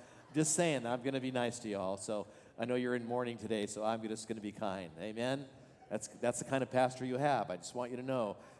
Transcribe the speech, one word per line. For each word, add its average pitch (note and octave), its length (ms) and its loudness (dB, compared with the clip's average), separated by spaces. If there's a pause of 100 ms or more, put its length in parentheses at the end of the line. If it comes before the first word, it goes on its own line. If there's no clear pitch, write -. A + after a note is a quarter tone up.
(340)
just D3+ 220 4
saying, D3+ 280 4
I'm A#2+ 180 2
gonna C3+ 180 0
be C3 100 -2
nice B2 300 2
to A2+ 80 -4
y'all. G2 280 0
So G#2 300 -2 (320)
I A#2 60 0
know B2 100 2
you're B2 220 2
in A#2 100 -2
mourning A#2+ 320 0
today, G#2+ 280 0
so G#2 180 -4
I'm A2+ 180 2
just A2 240 -4
gonna A2 140 -4
be G2+ 100 -4
kind. F#2+ 400 -4 (100)
Amen? A#2+ 440 -2 (440)
That's, G#2 200 -4 (120)
that's A#2+ 200 2
the - 60 -4
kind C3+ 180 2
of - 80 -4
pastor B2+ 320 4
you B2+ 140 0
have. B2+ 340 2
I F#2 40 -2
just - 200 -12
want B2 160 -4
you B2 60 -4
to B2 40 -6
know, B2 340 0 (240)